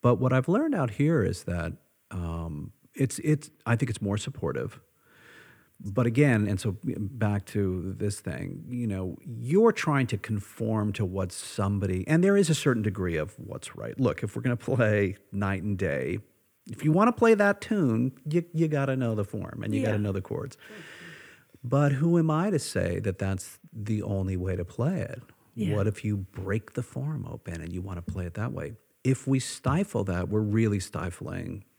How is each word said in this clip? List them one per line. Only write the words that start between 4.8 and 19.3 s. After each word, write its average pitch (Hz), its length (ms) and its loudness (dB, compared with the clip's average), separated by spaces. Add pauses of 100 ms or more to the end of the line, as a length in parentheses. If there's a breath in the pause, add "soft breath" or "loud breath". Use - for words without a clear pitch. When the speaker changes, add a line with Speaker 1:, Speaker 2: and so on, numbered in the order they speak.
Speaker 1:
But 104 220 -2
again, 117 420 4
and 101 100 0
so 98 280 -4
back 104 640 -2
to 92 500 -2
this 101 240 -4
thing, 62 480 -8
you 120 180 -4
know, 95 380 -4
you're 151 480 4
trying 139 340 2
to 107 100 -2
conform 107 760 -2
to 107 100 -2
what 92 300 -2
somebody, 98 760 -2
and 165 160 4
there 202 140 6
is 185 120 4
a 156 60 4
certain 123 260 2
degree 95 360 0
of 78 200 -2
what's - 380 -12
right. - 240 -10
Look, - 240 2
if 107 140 -6
we're 117 40 -6
gonna 123 140 0
play 107 640 2 (160)
night 98 300 -2
and 104 140 -2
day, 78 420 -2 (520)
if - 140 -6
you 156 80 4
wanna 220 180 6
play 233 220 6
that 202 260 4
tune, 131 540 2 (120)
you, 170 280 0
you 160 160 2
gotta 139 260 0
know 120 200 0
the 104 100 0
form - 380 -8